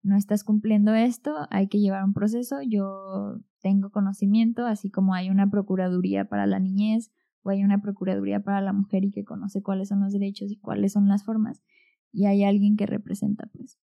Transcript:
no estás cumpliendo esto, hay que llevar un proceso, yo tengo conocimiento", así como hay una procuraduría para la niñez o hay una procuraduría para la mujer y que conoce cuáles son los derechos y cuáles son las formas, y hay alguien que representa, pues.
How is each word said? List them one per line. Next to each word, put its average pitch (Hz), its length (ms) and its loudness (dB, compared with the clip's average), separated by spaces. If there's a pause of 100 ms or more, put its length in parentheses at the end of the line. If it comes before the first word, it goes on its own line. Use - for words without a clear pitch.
no 196 140 4
estás 208 260 0
cumpliendo 214 500 2
esto, 240 400 0 (160)
hay 196 200 0
que 208 100 0
llevar 196 240 2
un 196 100 2
proceso, 233 480 -2
yo 196 760 -6 (240)
tengo 196 300 2
conocimiento", 214 720 2
así 208 240 -4
como 190 240 2
hay 185 160 -2
una 196 200 4
procuraduría 190 800 0
para 202 200 -2
la 190 120 0
niñez 208 520 0 (300)
o 196 100 -6
hay 196 120 0
una 202 180 2
procuraduría 196 600 -4
para 202 160 -2
la 196 140 -2
mujer 196 320 0
y 196 60 0
que 202 120 -8
conoce 202 380 -8
cuáles 196 260 -4
son 196 140 0
los 196 100 0
derechos 202 400 -4
y 208 60 -10
cuáles 208 340 -2
son 202 160 4
las 202 160 2
formas, 220 400 -4 (480)
y 202 140 0
hay 202 180 4
alguien 202 320 4
que 208 100 -2
representa, - 680 -4
pues. - 240 -20 (100)